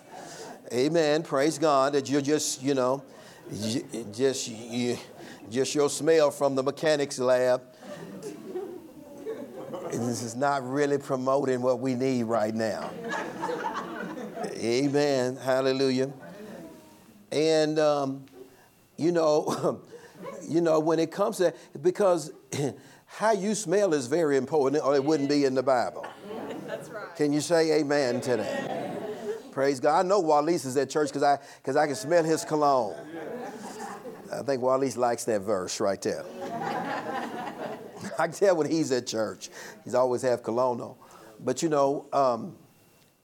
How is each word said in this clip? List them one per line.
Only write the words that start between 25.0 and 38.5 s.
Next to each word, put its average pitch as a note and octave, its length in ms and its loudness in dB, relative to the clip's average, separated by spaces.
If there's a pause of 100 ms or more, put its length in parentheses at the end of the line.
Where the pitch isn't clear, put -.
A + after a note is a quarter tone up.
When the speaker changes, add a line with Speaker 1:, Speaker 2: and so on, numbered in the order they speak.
Speaker 1:
wouldn't C#3+ 260 2
be C#3+ 160 4
in C3 100 2
the C3 80 2
Bible. A#2 440 0 (600)
Speaker 2:
That's A3 240 -10
right. - 260 -12
Speaker 1:
Can D3 160 2
you D3 80 2
say D#3+ 400 4
amen C#3 420 2
to B2 140 2
that? - 1160 -6
Praise C3+ 280 0
God. D#3 240 4
I F3+ 40 0
know G3+ 120 4
Wallace D#3 440 2
is C3 120 -4
at C3+ 140 2
church D3+ 220 2
'cause C#3 100 -2
I, C#3+ 160 4 (260)
'cause C3+ 100 -2
I D3+ 120 4
can C3+ 100 -4
smell E3 260 2
his D#3+ 220 2
cologne. C#3 500 2 (1400)
I A#2+ 100 -6
think B2+ 180 0
Wallace C3 360 2
likes A#2+ 280 0
that G#2+ 160 2
verse F#2+ 400 -2
right G2 220 2
there. D#2+ 220 -2 (100)
<laughs> - 100 -10 (1700)
I D#3+ 80 0
can E3 60 -10
tell F#3+ 240 4